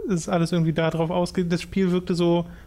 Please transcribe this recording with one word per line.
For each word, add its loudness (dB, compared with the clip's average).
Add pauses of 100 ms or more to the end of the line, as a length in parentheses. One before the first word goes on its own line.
es 0
ist -10
alles 0
irgendwie 2
da 0
drauf -2
ausge-, 0
das -2
Spiel 0
wirkte 0
so 2 (200)